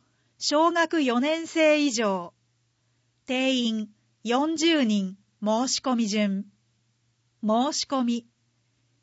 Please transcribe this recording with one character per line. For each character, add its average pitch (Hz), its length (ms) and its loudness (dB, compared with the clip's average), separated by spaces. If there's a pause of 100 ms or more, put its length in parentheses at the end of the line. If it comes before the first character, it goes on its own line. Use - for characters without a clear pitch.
(380)
小 311 320 2
学 330 320 0
四 240 180 0
年 320 260 -2
生 311 380 4
以 294 60 2
上。 196 420 -2 (920)
定 262 280 0
員、 220 360 -2 (320)
四 269 340 0
十 311 260 2
人、 202 360 0 (260)
申 220 240 0
し - 120 -4
込 254 160 -2
み 226 120 0
順。 202 380 -2 (960)
申 233 300 0
し - 140 -6
込 262 180 -2
み。 233 220 -2 (760)